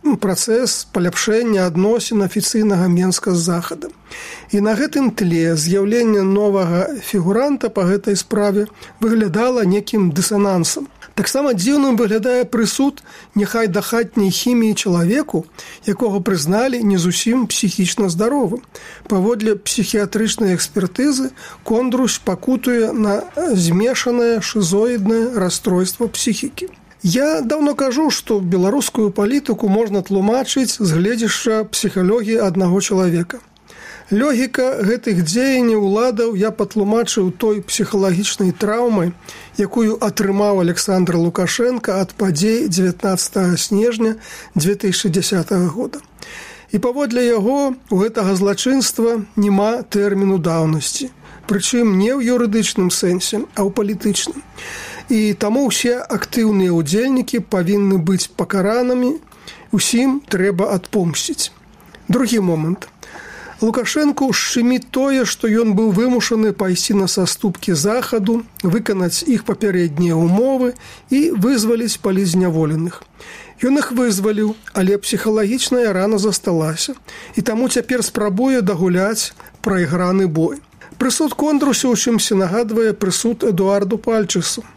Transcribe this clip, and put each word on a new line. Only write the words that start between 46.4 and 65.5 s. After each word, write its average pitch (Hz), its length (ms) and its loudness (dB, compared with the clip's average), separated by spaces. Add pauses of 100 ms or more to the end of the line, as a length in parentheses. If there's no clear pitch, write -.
І 214 80 0
паводле 247 460 0
яго, 254 500 2 (140)
у 214 100 0
гэтага 202 360 0
злачынства 226 840 0 (160)
няма 208 480 2
тэрміну 196 560 0
даўнасці. 160 720 -2 (360)
Прычым 208 520 2
не 226 160 2
ў 269 160 -2
юрыдычным 220 580 2
сэнсе, 185 540 -2 (120)
а 202 120 0
ў - 80 0
палітычным. 208 640 -2 (680)
І 214 260 2
таму 240 320 0
ўсе 240 320 0
актыўныя 208 720 0
ўдзельнікі 226 800 0
павінны 196 480 2
быць 180 320 0
пакаранымі, 247 880 0 (560)
усім 262 540 2
трэба 196 480 0
адпомсціць. - 760 -4 (560)
Другі 240 320 2
момант. 170 480 -2 (760)
Лукашэнку 262 720 0
шчыміць 247 560 0
тое, 262 320 2
што - 240 -2
ён 220 280 2